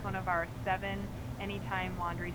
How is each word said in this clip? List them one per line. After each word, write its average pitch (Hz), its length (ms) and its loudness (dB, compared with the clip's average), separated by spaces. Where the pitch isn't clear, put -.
one 196 120 0
of 185 120 0
our 170 200 4
seven 196 360 2
Anytime 196 560 0
Laundry 175 380 0